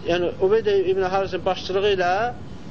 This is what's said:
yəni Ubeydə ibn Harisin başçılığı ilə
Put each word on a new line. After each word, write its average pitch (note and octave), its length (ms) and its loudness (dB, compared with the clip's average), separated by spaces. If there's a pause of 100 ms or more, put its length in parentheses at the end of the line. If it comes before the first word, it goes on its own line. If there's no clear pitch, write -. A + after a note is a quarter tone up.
yəni E3+ 340 0
Ubeydə G3 460 2
ibn F#3+ 220 0
Harisin F3+ 400 -2
başçılığı F#3+ 520 0
ilə F3+ 180 2 (580)